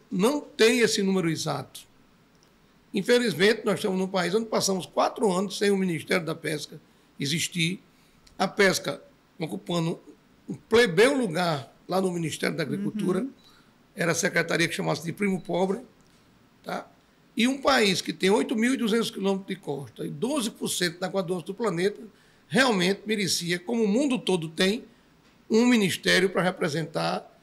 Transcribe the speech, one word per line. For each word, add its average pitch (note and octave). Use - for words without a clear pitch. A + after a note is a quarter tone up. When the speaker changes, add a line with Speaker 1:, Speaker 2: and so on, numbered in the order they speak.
Speaker 1:
não A#3+
tem A#3+
esse G#3+
número F#3+
exato. D3
Infelizmente, A3
nós G#3
estamos F#3+
num F#3+
país F3+
onde A3+
passamos G3
quatro -
anos F#3+
sem G3+
o G3+
Ministério E3+
da D#3+
Pesca D3+
existir, E3
a F#3+
pesca F#3+
ocupando E3+
um -
plebeu A3
lugar E3+
lá F3+
no F#3
Ministério E3
da E3+
Agricultura, G3+
Speaker 2:
Uhum. C4+
Speaker 1:
era E3
a -
secretaria E3+
que E3+
chamasse E3
de E3+
primo F#3+
pobre, F#3
tá? -
E A#3
um C#4
país A#3+
que -
tem F#3
oito C4+
mil A#3
e C4
duzentos A3+
quilômetros G3
de F#3
costa C#3+
e -
doze A3
por -
cento F3
da F#3
água F#3+
doce F3
do G3
planeta, G3
realmente G3
merecia, F3
como A#3
o G#3+
mundo C4
todo E3+
tem, F#3+
um A#3
ministério G#3
para F#3+
representar E3